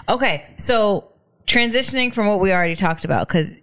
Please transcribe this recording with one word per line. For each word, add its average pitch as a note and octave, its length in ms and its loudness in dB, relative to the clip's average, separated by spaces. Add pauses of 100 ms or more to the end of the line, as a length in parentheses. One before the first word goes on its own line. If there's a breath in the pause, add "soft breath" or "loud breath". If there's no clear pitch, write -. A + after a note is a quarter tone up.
Okay, A#3+ 380 -2 (100)
so G#3+ 560 0 (340)
transitioning B3 680 0
from A3 140 0
what G#3 140 2
we F#3+ 120 2
already F3 220 0
talked E3 300 -2
about, C3+ 240 -2
'cause D#3+ 340 -2